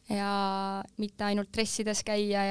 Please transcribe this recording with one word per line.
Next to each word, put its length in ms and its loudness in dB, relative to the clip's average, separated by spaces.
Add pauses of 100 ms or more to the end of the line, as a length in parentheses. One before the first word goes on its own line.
ja 760 0 (140)
mitte 260 -4
ainult 320 0
dressides 480 0
käia 480 2